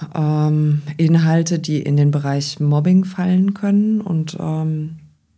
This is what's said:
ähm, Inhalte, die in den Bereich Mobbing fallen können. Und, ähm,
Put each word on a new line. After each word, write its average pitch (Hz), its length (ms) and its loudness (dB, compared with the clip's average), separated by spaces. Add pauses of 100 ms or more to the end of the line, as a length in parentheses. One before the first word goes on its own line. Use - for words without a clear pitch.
(140)
ähm, 151 680 0 (160)
Inhalte, 165 600 2
die 151 220 -2
in 143 140 -2
den 147 160 4
Bereich 143 480 -4
Mobbing 151 460 2
fallen 185 480 0
können. 208 480 0
Und, 160 360 -4
ähm, 160 600 -4 (400)